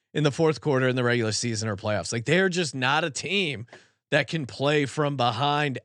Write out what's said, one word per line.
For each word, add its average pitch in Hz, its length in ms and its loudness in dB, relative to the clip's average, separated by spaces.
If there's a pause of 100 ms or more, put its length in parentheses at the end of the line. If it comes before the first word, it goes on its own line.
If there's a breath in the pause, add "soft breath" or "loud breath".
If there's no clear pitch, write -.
(140 soft breath)
in 151 80 0
the 147 80 6
fourth 156 300 2
quarter 131 280 2
in 123 60 2
the 127 100 0
regular 120 280 2
season 110 360 -4
or 104 80 -2
playoffs. 104 360 -4
Like, 117 140 -4
they're 185 220 4
just 165 280 -4
not 135 260 2
a 170 80 -4
team 147 560 -4 (460 loud breath)
that 147 160 2
can 160 180 -4
play 143 400 2
from 143 300 -2
behind 135 680 0